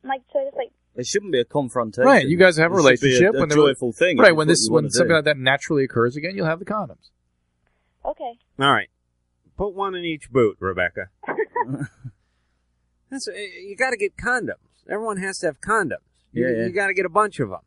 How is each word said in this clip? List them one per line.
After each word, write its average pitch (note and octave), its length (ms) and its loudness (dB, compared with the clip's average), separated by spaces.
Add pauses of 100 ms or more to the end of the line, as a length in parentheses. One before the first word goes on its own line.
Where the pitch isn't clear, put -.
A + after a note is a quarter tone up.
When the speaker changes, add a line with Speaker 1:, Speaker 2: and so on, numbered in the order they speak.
Speaker 1:
Like, C4 160 -6 (100)
so C#4+ 140 -8
just, C#4 100 -10
like - 160 -8 (240)
Speaker 2:
It B2 100 -8
shouldn't G3 280 -4
be B2+ 80 2
a - 40 -2
confrontation. B2+ 600 -4
Speaker 3:
Right, A#3 200 6
you E3+ 120 0
guys F3+ 180 6
have E3 160 2
a F#3+ 40 -2
Speaker 2:
It - 20 2
should B2+ 240 6
be C#3 80 2
Speaker 3:
relationship. F3 240 6
Speaker 2:
a, C3 40 0
a - 40 0
Speaker 3:
when D#3 80 0
there D3 80 4
Speaker 2:
joyful C3+ 340 2
thing E3 260 2
if - 40 4
Speaker 3:
Right, G#3 80 10
Speaker 2:
it's D#3+ 80 4
Speaker 3:
when D#3 100 0
Speaker 2:
what A3 40 4
Speaker 3:
this, D#3 160 2
Speaker 2:
you A2 60 -2
Speaker 3:
when D3+ 120 4
Speaker 2:
wanna C#3 60 -6
Speaker 3:
something D#3+ 180 2
Speaker 2:
do. E3 60 4
Speaker 3:
like D3+ 100 2
that D3 120 2
naturally C3+ 460 0
occurs B2 320 0
again, F3 220 -8
you'll F#3 80 -2
have D#3+ 140 -2
the G3 60 -14
condoms. G3 440 -8 (960)
Speaker 1:
Okay. C4 340 -10 (200)
Speaker 4:
All C#3 140 4
right. G#2 140 0 (680)
Put G3 160 -6
one F#3+ 220 -4
in F3 100 -8
each D3+ 260 -8
boot, A#2 300 0
Rebecca. F2+ 480 -4 (180)
Speaker 1:
<laughs> F4 600 -6 (1200)
Speaker 4:
That's, C4+ 180 -12
eh, F#3+ 60 -12 (340)
you G3+ 100 -14
gotta B3+ 200 -2
get G3 200 -4
condoms. - 720 -6
Everyone G#3+ 280 -6
has F#3+ 220 -8
to F3 80 -2
have D3 140 -4
condoms. F#3 360 -2 (340)
You, A#2+ 160 -2
Speaker 2:
Yeah, B2 100 0
yeah. A2+ 100 -2
Speaker 4:
you F3+ 60 -4
gotta G3 200 -2
get F#3 120 -2
a F3 40 -6
bunch G3+ 300 -2
of G#2+ 120 -4
'em. F2 160 -12